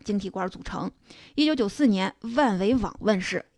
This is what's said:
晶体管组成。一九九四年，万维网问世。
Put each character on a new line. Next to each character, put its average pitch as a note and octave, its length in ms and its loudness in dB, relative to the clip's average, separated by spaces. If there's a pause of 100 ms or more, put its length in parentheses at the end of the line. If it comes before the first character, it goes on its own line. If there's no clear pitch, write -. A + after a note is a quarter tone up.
晶 G3+ 160 -2
体 G3 120 -4
管 F#3 180 -4
组 - 140 -12
成。 F#3+ 280 -8 (440)
一 D4 100 2
九 D#4 100 2
九 A#3 140 0
四 C#4 200 2
年， F#3+ 260 2 (200)
万 A#3+ 240 2
维 G3+ 160 2
网 G3+ 260 -2
问 G3+ 200 2
世。 F#3 240 -6 (140)